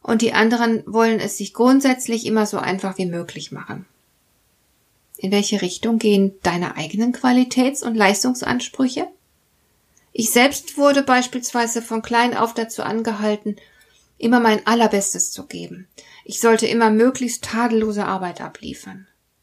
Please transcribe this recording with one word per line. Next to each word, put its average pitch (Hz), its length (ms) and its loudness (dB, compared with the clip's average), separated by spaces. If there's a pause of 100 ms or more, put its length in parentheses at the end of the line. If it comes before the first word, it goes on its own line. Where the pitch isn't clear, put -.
und 226 180 2
die 233 120 2
anderen 226 520 2
wollen 226 340 2
es - 180 -6
sich 202 160 -8
grundsätzlich 254 720 2
immer 214 200 2
so 202 120 -6
einfach 190 400 -4
wie 190 80 -2
möglich 170 460 -8
machen. 151 340 -12 (1300)
In 190 140 -4
welche 202 300 0
Richtung 220 360 -2
gehen 196 460 4
deine 175 340 -2
eigenen 208 340 -2
Qualitäts- 254 720 2
und 226 120 -4
Leistungsansprüche? 247 1120 0 (1080)
Ich 220 180 -2
selbst 277 460 2
wurde 285 240 4
beispielsweise 247 800 -2
von 226 200 -6
klein 240 360 0
auf 226 160 -2
dazu 226 300 -6
angehalten, 214 720 -4 (640)
immer 240 200 4
mein 220 260 2
Allerbestes 214 680 0
zu - 160 -14
geben. 175 400 -14 (360)
Ich - 160 -10
sollte 226 280 4
immer 226 240 2
möglichst 240 520 2
tadellose 220 640 -2
Arbeit 185 360 -6
abliefern. - 680 -16 (360)